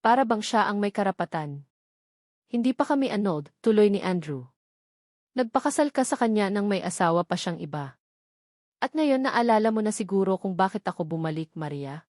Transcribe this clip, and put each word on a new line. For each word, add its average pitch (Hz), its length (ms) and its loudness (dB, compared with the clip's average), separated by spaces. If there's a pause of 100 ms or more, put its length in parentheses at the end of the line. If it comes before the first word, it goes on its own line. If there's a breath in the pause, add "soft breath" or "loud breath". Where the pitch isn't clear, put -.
Para 247 240 4
bang 220 160 0
siya 214 240 0
ang 208 160 -2
may 202 80 0
karapatan. 160 760 -4 (800)
"Hindi 240 320 0
pa 285 80 2
kami 277 240 0
anod," 185 400 -2 (160)
tuloy 214 240 6
ni 202 160 2
Andrew. 151 400 -4 (880)
"Nagpakasal 277 560 0
ka 262 160 0
sa - 80 -2
kanya 214 400 0
nang 208 160 0
may 185 160 -2
asawa 175 400 0
pa - 80 -4
siyang 175 240 -4
iba. 143 400 -10 (800)
At - 160 -4
ngayon 277 320 2
naalala 226 480 4
mo 220 80 0
na 214 80 0
siguro 190 480 0
kung 190 160 -4
bakit 190 320 -2
ako 175 160 -6
bumalik, 160 560 -4
Maria?" 143 520 -10